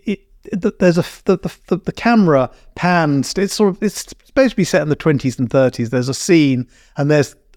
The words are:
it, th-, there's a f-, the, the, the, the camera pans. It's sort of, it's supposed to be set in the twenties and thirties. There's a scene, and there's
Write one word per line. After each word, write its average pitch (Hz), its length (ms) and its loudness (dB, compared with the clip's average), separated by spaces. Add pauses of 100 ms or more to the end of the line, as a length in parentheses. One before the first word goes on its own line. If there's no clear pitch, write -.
it, - 560 -8
th-, 208 180 -4
there's 180 180 4
a 170 40 0
f-, - 240 -8
the, 185 120 2
the, - 160 -8 (140)
the, 175 100 -2
the - 140 -8
camera 170 580 2 (260)
pans. 160 640 0
It's 190 160 -2
sort 202 220 0
of, - 80 -10
it's - 220 -4 (200)
supposed 269 260 2
to - 40 -10
be 190 80 2
set 156 200 0
in 151 40 -4
the 147 80 0
twenties 135 420 -2
and 120 120 -2
thirties. 123 400 0
There's 127 200 -2
a 131 40 -2
scene, 139 520 2 (300)
and 143 160 0
there's 147 240 0 (220)